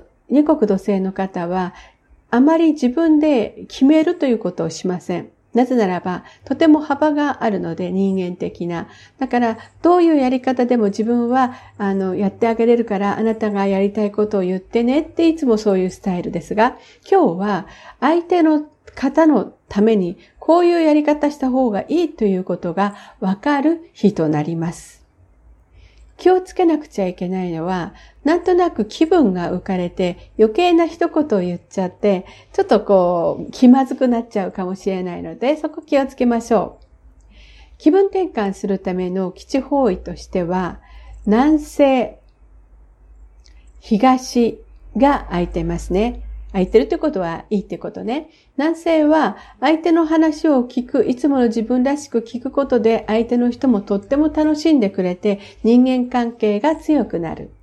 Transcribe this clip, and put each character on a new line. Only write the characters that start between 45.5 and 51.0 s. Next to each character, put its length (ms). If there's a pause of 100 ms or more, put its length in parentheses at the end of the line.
ま 160
す 120
ね。 300 (320)
空 80
い 80
て 80
る 60
っ 20
て 120
こ 120
と 100
は 300
い 80
い 40
っ 20
て 140
こ 120
と 140
ね。 260 (260)
南 200
西 280
は 320 (220)
相 220
手 100
の 160
話 420
を 140
聞 260
く、 160